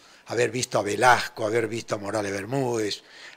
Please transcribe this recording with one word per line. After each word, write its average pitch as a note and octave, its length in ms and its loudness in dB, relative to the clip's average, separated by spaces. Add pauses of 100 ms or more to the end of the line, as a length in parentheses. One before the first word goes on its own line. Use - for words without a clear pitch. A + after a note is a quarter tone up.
(260)
haber A#2 240 0
visto A#2+ 280 -2
a G#2 40 2
Velasco, A2 640 4
haber A2 220 0
visto A2+ 260 -4
a A2 40 -4
Morales G2+ 340 -4
Bermúdez, A2 720 -2 (340)